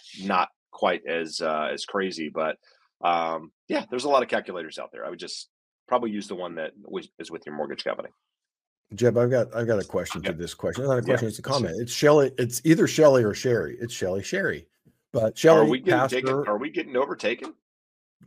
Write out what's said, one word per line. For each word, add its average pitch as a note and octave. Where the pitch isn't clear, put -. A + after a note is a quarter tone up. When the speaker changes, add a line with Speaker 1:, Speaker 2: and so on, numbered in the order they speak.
Speaker 1:
not F#2+
quite F#2
as, E2
uh, D#2
as C#2+
crazy, F2
but, D#2
um, E2
yeah, -
there's B2
a D3
lot C3+
of A2+
calculators F2+
out A#1
there. A#1
I C#2
would F2
just -
probably A#2+
use G2+
the G2+
one F2
that D#2
was, -
is E2
with D#2+
your D2+
mortgage C#2+
company. -
Speaker 2:
Jeb, A#2
I've A#2+
got, A#2
I've A#2
got A2+
a F#2
question F2
to F#2+
Speaker 1:
Okay. E2+
Speaker 2:
this E2
question. F#2+
It's C#3
not C3
a A#2+
Speaker 1:
Yeah, A#2+
Speaker 2:
question, A#2+
it's G#2
a -
Speaker 1:
let's C3+
see. B2
Speaker 2:
comment. F2+
It's A#2+
Shelley, D3
it's B2
either D#3+
Shelley C3+
or G#2
Sherry. G#2
It's A#2+
Shelley F#2+
Sherry. G2
But A#2
Speaker 1:
Are A2
Speaker 2:
Shelley, D#3
Speaker 1:
we C3
getting C3
taken, C3
Speaker 2:
pastor C#3
Speaker 1:
are G#2
we C3+
getting D#3
overtaken? B2+